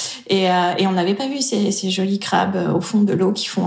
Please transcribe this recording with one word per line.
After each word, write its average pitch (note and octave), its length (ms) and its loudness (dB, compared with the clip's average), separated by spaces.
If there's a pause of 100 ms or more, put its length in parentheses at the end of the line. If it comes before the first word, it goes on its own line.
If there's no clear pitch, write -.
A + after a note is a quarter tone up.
(280)
Et, F#3+ 240 2
euh, F3+ 260 2
et F#3+ 80 2
on F#3+ 60 2
n'avait F#3 240 2
pas C4+ 120 -4
vu C#4 140 -4
ces, G#3 300 0
ces G3 180 -4
jolis F#3+ 300 0
crabes, F#3 360 -2
euh, E3+ 180 0
au F3 80 2
fond G#3 200 0
de G3+ 120 2
l'eau F#3 180 2
qui - 160 -4
font F#3+ 200 -2